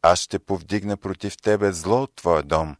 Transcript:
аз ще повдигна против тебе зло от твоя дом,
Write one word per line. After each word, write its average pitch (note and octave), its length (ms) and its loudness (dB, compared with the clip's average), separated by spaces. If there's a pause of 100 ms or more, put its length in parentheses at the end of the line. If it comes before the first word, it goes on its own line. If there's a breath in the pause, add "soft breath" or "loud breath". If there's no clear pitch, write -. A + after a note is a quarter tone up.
аз F2 160 6
ще - 200 -6
повдигна G2 580 -4
против G2 400 -10
тебе G#2 360 2
зло F#2 300 0
от - 140 -10
твоя D#2+ 260 2
дом, D#2 380 -2